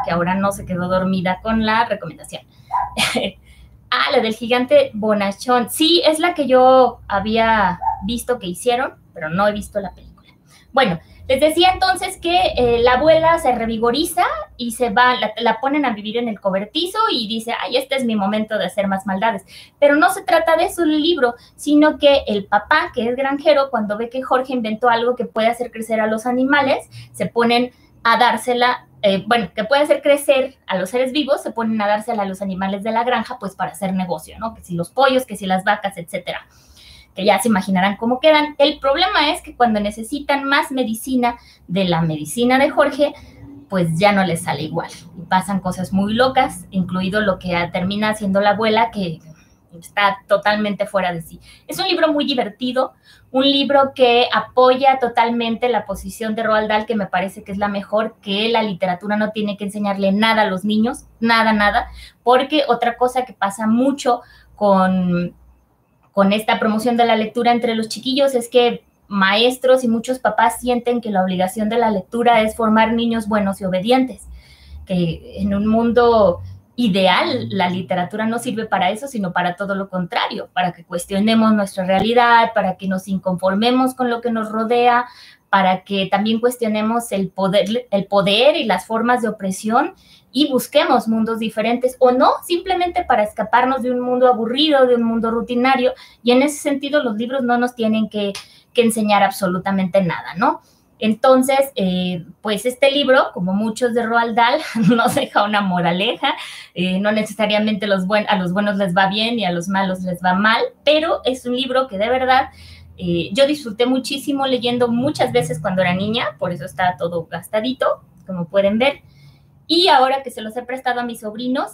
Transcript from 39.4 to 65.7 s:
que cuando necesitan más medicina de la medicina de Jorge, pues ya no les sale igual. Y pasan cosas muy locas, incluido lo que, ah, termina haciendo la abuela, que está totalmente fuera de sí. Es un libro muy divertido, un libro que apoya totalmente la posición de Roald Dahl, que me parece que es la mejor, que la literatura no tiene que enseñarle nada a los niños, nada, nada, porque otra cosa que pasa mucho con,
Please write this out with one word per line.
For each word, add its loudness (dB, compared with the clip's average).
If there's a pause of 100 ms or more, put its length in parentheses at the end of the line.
que -20
cuando 2
necesitan -4
más 0
medicina -2 (300)
de -2
la 0
medicina 0
de 2
Jorge, 0 (560)
pues -2
ya 4
no 2
les -4
sale -6
igual. -8 (280)
Y -14
pasan -2
cosas -6
muy 0
locas, 0
incluido -2
lo -2
que, -4
ah, -2
termina -2
haciendo -2
la 2
abuela, 0
que -6 (640)
está -2
totalmente 0
fuera -2
de -8
sí. -20 (260)
Es -10
un -4
libro 2
muy 0
divertido, -2 (360)
un 2
libro 2
que 4
apoya 4
totalmente 0
la -2
posición -8
de -4
Roald 0
Dahl, 0
que -4
me -2
parece -4
que -12
es -6
la -2
mejor, -4
que -2
la 0
literatura -4
no -2
tiene -6
que -10
enseñarle -2
nada 2
a 2
los -4
niños, -2 (140)
nada, 2
nada, 0 (340)
porque 2
otra 0
cosa 0
que -20
pasa -4
mucho 0 (320)
con, 0 (800)